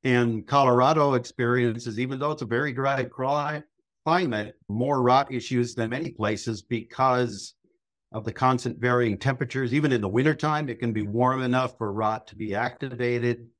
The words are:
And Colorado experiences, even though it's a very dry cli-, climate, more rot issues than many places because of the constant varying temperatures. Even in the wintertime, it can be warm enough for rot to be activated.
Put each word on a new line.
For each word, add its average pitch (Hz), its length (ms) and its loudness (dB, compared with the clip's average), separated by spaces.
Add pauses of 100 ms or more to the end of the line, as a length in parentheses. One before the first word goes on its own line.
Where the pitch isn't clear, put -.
And 120 420 2
Colorado 139 680 4
experiences, 120 840 -2
even 127 200 -4
though 147 100 -2
it's 151 140 -6
a - 20 -8
very 127 260 -2
dry 135 340 -2
cli-, 147 580 -4 (420)
climate, 147 500 0 (140)
more 131 320 0
rot 135 320 4
issues 120 400 -2
than 113 160 -2
many 135 220 -6
places 107 500 -4
because 123 920 -2 (560)
of 110 140 -8
the 110 60 -6
constant 127 460 2
varying 120 400 2
temperatures. 127 560 -2
Even 147 180 2
in 120 100 2
the 101 60 -2
wintertime, 151 600 0
it 117 80 -8
can 117 160 -2
be 107 80 -2
warm 120 400 0
enough 127 380 0
for 107 120 -4
rot 107 360 -2
to - 80 -20
be 104 180 -6
activated. 120 920 -2 (120)